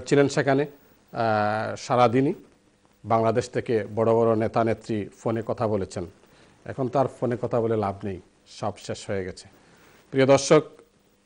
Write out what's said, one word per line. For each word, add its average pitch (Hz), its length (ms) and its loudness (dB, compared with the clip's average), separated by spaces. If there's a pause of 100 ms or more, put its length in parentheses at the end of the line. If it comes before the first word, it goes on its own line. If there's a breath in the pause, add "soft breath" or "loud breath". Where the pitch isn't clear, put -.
ছিলেন 143 200 4
সেখানে, 139 380 0
আহ, 107 1080 -4
সারাদিনই 127 580 2 (720)
বাংলাদেশ 113 440 2
থেকে 110 460 -2
বড় 113 180 2
বড় 113 220 4
নেতা 110 280 0
নেত্রী 110 460 -4 (100)
ফোনে 113 260 -4
কথা 113 220 -4
বলেছেন, 98 380 -4 (600 soft breath)
এখন 131 220 -6
তার 127 200 0
ফোনে 120 340 -4
কথা 120 200 -2
বলে 113 160 0
লাভ 98 260 -4
নেই, 95 160 -8 (280)
সব - 300 -10
শেষ - 320 -12
হয়ে 98 160 -6
গেছে। - 220 -14 (640 soft breath)
প্রিয় 135 140 4
দর্শক, 139 360 6 (640)